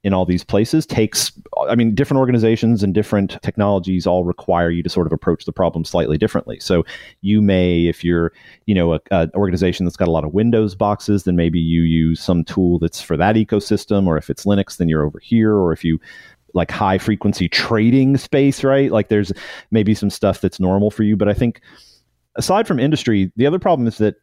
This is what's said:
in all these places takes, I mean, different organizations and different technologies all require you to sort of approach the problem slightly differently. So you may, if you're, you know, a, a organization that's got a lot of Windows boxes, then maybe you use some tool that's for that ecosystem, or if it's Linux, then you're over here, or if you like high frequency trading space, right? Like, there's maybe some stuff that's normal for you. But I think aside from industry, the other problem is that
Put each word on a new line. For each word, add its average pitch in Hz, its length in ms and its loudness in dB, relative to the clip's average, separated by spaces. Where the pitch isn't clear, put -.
in 98 100 2
all 92 120 2
these 87 180 0
places 113 420 0
takes, - 460 -2
I 117 60 0
mean, 113 200 2
different 135 240 0
organizations 117 640 2
and 98 100 0
different 101 480 -2
technologies 95 640 -2
all 90 200 2
require 87 440 0
you 85 140 -2
to 82 60 -4
sort 85 180 0
of 78 60 -2
approach 82 320 -4
the 85 80 -8
problem 82 320 -2
slightly 78 320 -2
differently. - 420 -4
So 85 260 0
you 104 200 2
may, 90 460 2
if - 160 -4
you're, 85 300 0
you 104 100 0
know, 85 200 2
a, 76 40 -4
a 82 220 0
organization 90 520 0
that's 87 100 -4
got 87 140 0
a - 20 2
lot 78 140 0
of 76 80 -8
Windows 110 420 0
boxes, 104 480 0
then 90 140 0
maybe 85 220 0
you 82 240 2
use 82 360 2
some 85 240 0
tool 87 360 0
that's 85 220 -4
for 80 140 -4
that 98 200 2
ecosystem, 104 680 0
or 80 120 0
if - 120 -6
it's - 160 -8
Linux, 98 300 0
then 85 140 -2
you're 78 160 0
over 73 140 -8
here, 110 360 2
or 90 160 2
if 80 140 -6
you 80 160 0
like 87 160 -2
high 95 280 0
frequency 101 500 -2
trading 131 680 2
space, 139 440 0
right? 139 300 2
Like, 107 160 0
there's 104 240 0
maybe 107 240 2
some 101 140 -2
stuff - 320 -2
that's - 180 -4
normal 98 320 2
for 110 120 -2
you. 104 120 2
But 101 140 0
I 104 40 0
think 117 280 -2
aside 208 320 0
from 156 100 0
industry, 117 600 0
the 127 100 2
other 170 120 0
problem 151 280 0
is - 120 -4
that 107 240 2